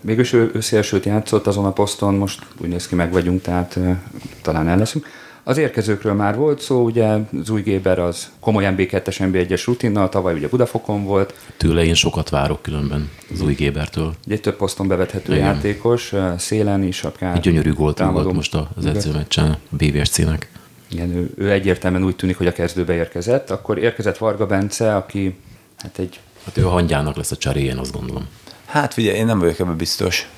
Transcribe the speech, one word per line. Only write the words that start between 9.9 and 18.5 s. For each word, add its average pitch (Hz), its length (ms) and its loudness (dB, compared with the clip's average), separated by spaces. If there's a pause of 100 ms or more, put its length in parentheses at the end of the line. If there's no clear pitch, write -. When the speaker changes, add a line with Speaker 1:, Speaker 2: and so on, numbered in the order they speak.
Speaker 1:
tavaly 90 260 0
ugye 78 140 -2
Budafokon 113 560 0
volt. 98 300 0 (220)
Speaker 2:
Tőle 82 280 2
én 82 100 4
sokat 80 340 0
várok 73 340 0
különben, 73 480 -4 (240)
Zúj 78 200 0
Gébertől. 76 600 -2 (120)
Speaker 1:
Ugye 101 80 -2
egy 104 60 -4
több - 160 -2
poszton 98 320 -2
bevethető 92 460 -2
Speaker 2:
Igen. - 100 2
Speaker 1:
játékos, 101 680 0
ö, 95 260 0
szélen 101 440 0
is, 90 220 -4
akár 87 300 -4
Speaker 2:
Egy 87 60 4
gyönyörű 80 320 4
gólt 76 220 2
Speaker 1:
támadó 92 240 2
Speaker 2:
rúgott 92 160 0
most 78 200 -2